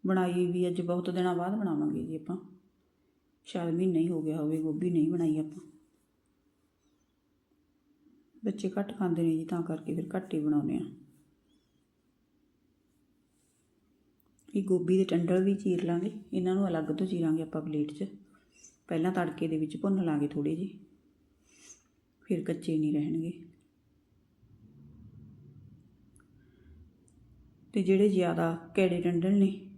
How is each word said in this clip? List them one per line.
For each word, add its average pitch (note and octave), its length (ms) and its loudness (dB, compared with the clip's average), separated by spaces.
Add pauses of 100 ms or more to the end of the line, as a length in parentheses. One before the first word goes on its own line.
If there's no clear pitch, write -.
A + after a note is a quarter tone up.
ਬਣਾਈ F3+ 400 2
ਵੀ F3+ 220 0
ਅੱਜ F3+ 140 -2
ਬਹੁਤ F3 280 -2
ਦਿਨਾਂ F3+ 260 0
ਬਾਅਦ F3+ 200 -2
ਬਣਾਵਾਂਗੇ D#3+ 480 -2
ਜੀ D#3+ 120 -8
ਆਪਾਂ, D#3+ 220 -8 (1080)
ਸ਼ਾਇਦ E3+ 280 -4
ਮਹੀਨਾ F3 260 2
ਹੀ E3+ 100 2
ਹੋ E3 120 0
ਗਿਆ D#3 200 -2
ਹੋਵੇ D3+ 160 0
ਗੋਭੀ D#3+ 320 -2
ਨਹੀਂ D#3+ 200 4
ਬਣਾਈ E3+ 280 2
ਆਪਾਂ। D#3 220 -6 (2750)
ਬੱਚੇ F#3+ 340 -4
ਘੱਟ G3+ 180 -6
ਖਾਂਦੇ E3+ 260 0
ਨੇ D#3+ 140 2
ਜੀ, D#3+ 80 -4
ਤਾਂ E3+ 180 -4
ਕਰਕੇ E3 320 -6
ਫਿਰ E3+ 200 -4
ਘੱਟ F#3 180 -4
ਹੀ D#3+ 60 0
ਬਣਾਉਂਦੇ D3 380 0
ਹਾਂ। A#2+ 120 -6 (3750)
ਇਹ G3+ 80 2
ਗੋਭੀ F#3 340 4
ਦੇ F#3+ 60 6
ਟੰਡਲ F3+ 400 2
ਵੀ G3 100 4
ਚੀਰ F#3 300 0
ਲਾਂਗੇ, F3 280 0 (220)
ਇਹਨਾਂ F#3 220 2
ਨੂੰ G3 120 2
ਅਲੱਗ D#3+ 160 0
ਤੋਂ D#3+ 240 -2
ਚੀਰਾਂਗੇ E3 340 2
ਆਪਾਂ D#3+ 200 -6
ਪਲੇਟ D3+ 300 -2
'ਚ। - 140 -8 (840)
ਪਹਿਲਾਂ E3+ 240 0
ਤੜਕੇ F3 360 -2
ਦੇ D#3+ 100 -2
ਵਿੱਚ D#3 200 -4
ਭੁੰਨ F#3+ 280 0
ਲਾਂਗੇ D3 220 0
ਥੋੜ੍ਹੇ D3 280 -2
ਜਿਹੇ, F#3+ 220 -8 (1400)
ਫਿਰ F3 220 -2
ਕੱਚੇ E3 340 -2
ਨਹੀਂ D3+ 160 2
ਰਹਿਣਗੇ। D#3+ 380 -2 (4000)
ਤੇ G3+ 100 2
ਜਿਹੜੇ F#3+ 260 6
ਜ਼ਿਆਦਾ E3+ 680 0
ਕੈੜੇ F3 260 4
ਟੰਡਲ F3 320 2
ਨੇ G3 180 6 (260)